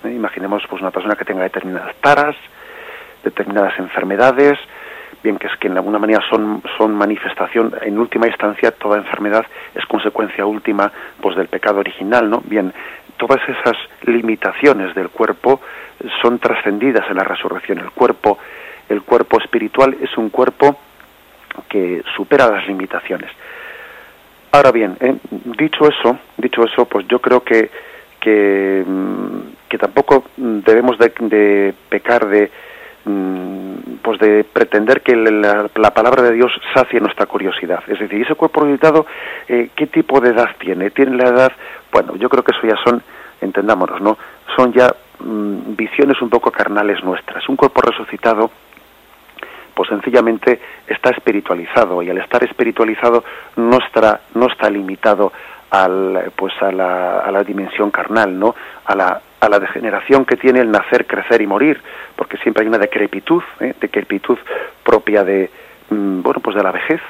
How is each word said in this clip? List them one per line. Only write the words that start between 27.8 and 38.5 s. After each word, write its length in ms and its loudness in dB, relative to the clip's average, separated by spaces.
que, 680 2
mm, 540 -6
que 80 -6
tampoco 480 2
debemos 600 2
de, 220 4
de 540 2
pecar 380 0
de, 240 2
mm, 720 -6
pues 180 -2
de 240 6
pretender 580 2
que 140 4
la, 600 2
la 180 4
palabra 300 4
de 100 6
Dios 180 4
sacie 260 2
nuestra 260 0
curiosidad. 600 -4
Es 120 -4
decir, 220 -4
¿ese 140 -2
cuerpo 260 0